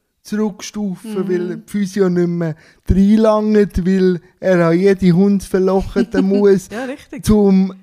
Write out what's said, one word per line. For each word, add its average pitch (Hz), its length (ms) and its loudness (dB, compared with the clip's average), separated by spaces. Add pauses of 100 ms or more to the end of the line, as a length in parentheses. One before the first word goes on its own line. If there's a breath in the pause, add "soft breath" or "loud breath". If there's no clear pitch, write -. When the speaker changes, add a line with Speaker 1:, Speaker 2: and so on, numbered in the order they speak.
(220)
Speaker 1:
zurückstufen, 214 920 -8
Speaker 2:
Mhm. 196 140 -4
Speaker 1:
weil 175 280 -4
die - 140 -16
Physio 196 380 -2
nicht 175 200 0
mehr 170 260 -4 (340 soft breath)
reinlangt, 214 1000 2
weil 185 340 2 (180 soft breath)
er 175 300 2
an 170 100 2
jede 190 340 2
Hund 196 300 2
verlochen 190 720 -2
Speaker 2:
<laughs> 190 100 0
Speaker 1:
muss, 196 480 2
Speaker 2:
Ja, 233 140 -10
richtig. 269 400 -14
Speaker 1:
zum 196 480 2 (100)